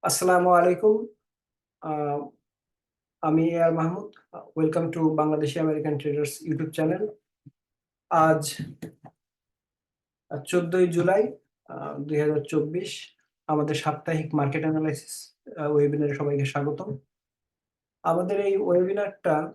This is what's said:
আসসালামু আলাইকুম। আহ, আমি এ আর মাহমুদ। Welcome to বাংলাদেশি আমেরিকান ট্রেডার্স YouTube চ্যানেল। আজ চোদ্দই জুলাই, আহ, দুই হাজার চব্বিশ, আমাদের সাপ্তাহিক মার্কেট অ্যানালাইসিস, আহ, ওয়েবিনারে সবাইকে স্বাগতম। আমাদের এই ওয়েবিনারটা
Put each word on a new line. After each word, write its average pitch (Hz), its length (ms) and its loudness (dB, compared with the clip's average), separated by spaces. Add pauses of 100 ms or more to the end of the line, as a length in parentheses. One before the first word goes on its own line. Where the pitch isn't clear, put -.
আসসালামু 180 500 4
আলাইকুম। 180 380 4 (920)
আহ, 147 320 -2 (1080)
আমি 160 160 4 (120)
এ - 100 0
আর 165 120 4
মাহমুদ। 170 300 -2 (500)
Welcome 160 360 2
to 170 60 -4 (200)
বাংলাদেশি 151 440 0
আমেরিকান 151 380 -2
ট্রেডার্স 147 300 -2 (160)
YouTube 156 280 -4
চ্যানেল। 170 260 0 (1080)
আজ 160 320 4 (2000)
চোদ্দই 175 360 2 (100)
জুলাই, 190 260 4 (500)
আহ, 147 200 -10 (140)
দুই 151 160 -2
হাজার 151 180 0 (100)
চব্বিশ, 156 400 -4 (600)
আমাদের 147 320 0
সাপ্তাহিক 156 440 -4 (120)
মার্কেট 143 260 0
অ্যানালাইসিস, 156 480 -2 (460)
আহ, 147 140 -2
ওয়েবিনারে 147 460 2
সবাইকে 143 320 0
স্বাগতম। 143 360 -4 (1200)
আমাদের 180 260 0 (120)
এই 196 60 2 (120)
ওয়েবিনারটা 185 680 0 (200)